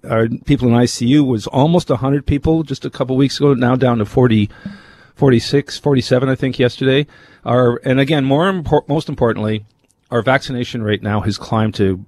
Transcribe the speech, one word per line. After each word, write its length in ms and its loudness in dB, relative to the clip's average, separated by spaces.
Our 240 0
people 400 0
in 40 4
I 120 4
C 220 -2
U 180 4
was 200 -2
almost 440 2
a 80 0
hundred 280 -2
people 380 0
just 220 -10
a 40 -6
couple 280 -4
weeks 220 0
ago, 140 4
now 220 2
down 220 2
to 80 -2
forty, 440 2
forty-six, 600 0
forty-seven, 520 0
I 60 0
think, 240 -4
yesterday. 460 0
Our, 400 0
and 160 0
again, 240 0
more 260 2
impor-, 380 -2
most 220 -4
importantly, 560 -2
our 120 -2
vaccination 600 -4
rate 220 -2
now 160 -2
has 180 -4
climbed 380 -2
to 220 0